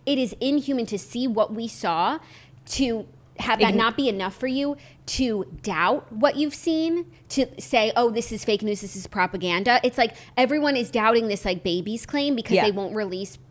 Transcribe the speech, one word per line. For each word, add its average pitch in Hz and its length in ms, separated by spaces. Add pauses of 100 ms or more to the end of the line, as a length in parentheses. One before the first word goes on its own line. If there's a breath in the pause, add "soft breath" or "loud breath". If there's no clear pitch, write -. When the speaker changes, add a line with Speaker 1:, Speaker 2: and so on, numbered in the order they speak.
Speaker 1:
It 277 100
is 254 240
inhuman 269 460
to 202 100
see 240 300
what 220 260
we 226 140
saw, 190 500 (520 loud breath)
to 233 360 (320)
have 220 220
that 214 140
Speaker 2:
Ign- 220 40
Speaker 1:
not 226 180
be 269 140
enough 190 260
for 262 120
you, 277 280 (320 loud breath)
to 220 380 (160)
doubt 190 500
what 233 240
you've 294 200
seen, 330 500 (240 soft breath)
to 262 160 (140)
say, 220 360
"Oh, 240 140
this 226 220
is 214 120
fake 208 200
news, 208 180
this 202 140
is 190 100
propaganda." 185 760
It's 247 160
like 233 160 (200 loud breath)
everyone 285 400
is 240 140
doubting 226 380
this, 202 180
like, 185 180
babies 185 440
claim 285 280
because 226 200
Speaker 2:
Yeah. 226 100
Speaker 1:
they 208 60
won't 196 240
release 190 420 (140)